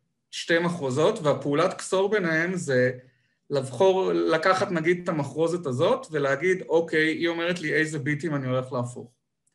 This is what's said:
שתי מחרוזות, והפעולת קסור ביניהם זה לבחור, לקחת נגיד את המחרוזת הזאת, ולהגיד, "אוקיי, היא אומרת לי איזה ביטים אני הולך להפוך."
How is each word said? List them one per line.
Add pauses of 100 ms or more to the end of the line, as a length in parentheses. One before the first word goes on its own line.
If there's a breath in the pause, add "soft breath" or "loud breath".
(300)
שתי
מחרוזות,
והפעולת
קסור
ביניהם
זה (600 loud breath)
לבחור,
לקחת
נגיד
את
המחרוזת
הזאת,
ולהגיד,
"אוקיי,
היא
אומרת
לי
איזה
ביטים
אני
הולך
להפוך." (380)